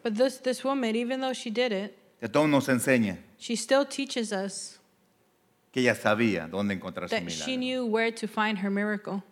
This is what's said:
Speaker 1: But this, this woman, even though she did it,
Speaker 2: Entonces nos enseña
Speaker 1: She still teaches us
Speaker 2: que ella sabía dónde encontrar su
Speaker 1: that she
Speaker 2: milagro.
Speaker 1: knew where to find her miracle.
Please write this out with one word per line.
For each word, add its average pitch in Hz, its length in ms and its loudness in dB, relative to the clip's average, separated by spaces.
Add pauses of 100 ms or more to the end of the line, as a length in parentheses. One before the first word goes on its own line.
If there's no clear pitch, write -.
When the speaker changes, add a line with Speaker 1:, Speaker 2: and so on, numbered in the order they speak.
Speaker 1:
But 220 120 -2
this, 262 240 2
this 254 240 -4
woman, 262 320 0
even 247 260 -2
though 262 120 -2
she 240 160 -8
did 233 220 0
it, 196 260 -4 (280)
Speaker 2:
Entonces 151 240 4
nos 135 200 4
enseña 117 480 4 (200)
Speaker 1:
She - 180 -4
still 269 300 2
teaches 254 460 -6
us 196 480 -6 (920)
Speaker 2:
que 127 100 0
ella 120 140 6
sabía 104 540 2
dónde 98 240 -2
encontrar 87 360 -8
su 226 60 -2
Speaker 1:
that 87 140 -4
she 82 260 -6
Speaker 2:
milagro. - 20 -2
Speaker 1:
knew 254 280 -2
where 226 260 2
to 226 160 -6
find 214 320 0
her 196 120 0
miracle. 202 600 -2